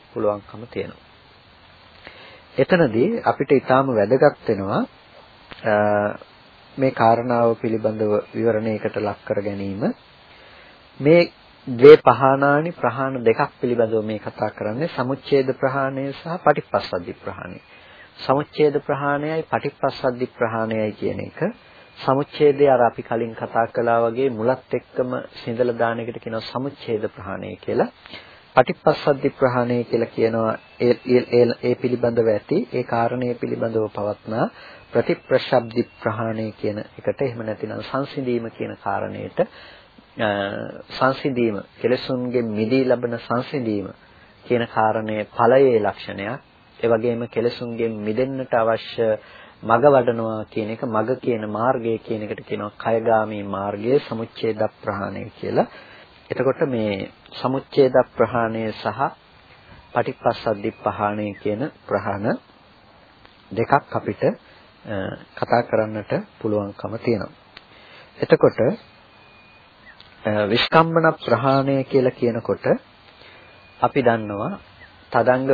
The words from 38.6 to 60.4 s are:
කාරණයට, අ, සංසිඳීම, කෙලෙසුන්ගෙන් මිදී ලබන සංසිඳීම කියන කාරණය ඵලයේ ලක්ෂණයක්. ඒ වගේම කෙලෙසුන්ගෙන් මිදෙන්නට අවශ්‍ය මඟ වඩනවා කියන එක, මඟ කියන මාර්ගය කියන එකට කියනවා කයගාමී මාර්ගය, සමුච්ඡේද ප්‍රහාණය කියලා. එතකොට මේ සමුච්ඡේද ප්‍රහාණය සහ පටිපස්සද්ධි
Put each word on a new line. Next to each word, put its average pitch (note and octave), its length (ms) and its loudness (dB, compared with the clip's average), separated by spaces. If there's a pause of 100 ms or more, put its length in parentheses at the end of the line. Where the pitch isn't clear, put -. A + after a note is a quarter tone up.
කාරණයට, G2+ 640 -6 (800)
අ, A2 120 0 (600)
සංසිඳීම, B2+ 640 0 (220)
කෙලෙසුන්ගෙන් B2 760 -2
මිදී A2+ 340 2
ලබන A#2+ 320 0
සංසිඳීම A#2 680 -4 (580)
කියන A#2 220 0
කාරණය A2 580 0
ඵලයේ B2 540 4
ලක්ෂණයක්. G2+ 600 -6 (400)
ඒ A#2 80 0
වගේම A#2 400 0
කෙලෙසුන්ගෙන් A#2 680 -4
මිදෙන්නට B2 560 -4
අවශ්‍ය A2+ 540 0 (520)
මඟ A#2 280 4
වඩනවා A2+ 580 2
කියන G#2+ 240 -6
එක, A2+ 140 -10
මඟ A2+ 380 -2
කියන A2+ 260 -2
මාර්ගය A2+ 520 -2
කියන A2 240 -8
එකට G#2 200 -10
කියනවා G#2 320 -8
කයගාමී A2 680 0
මාර්ගය, G2+ 560 -2
සමුච්ඡේද A2+ 600 -6 (180)
ප්‍රහාණය G2 540 -8
කියලා. G#2+ 360 -2 (580)
එතකොට C3 360 -2
මේ G#2+ 480 -2 (200)
සමුච්ඡේද C3 640 0 (140)
ප්‍රහාණය A2+ 600 0
සහ G#2+ 300 -6 (880)
පටිපස්සද්ධි A2+ 880 -2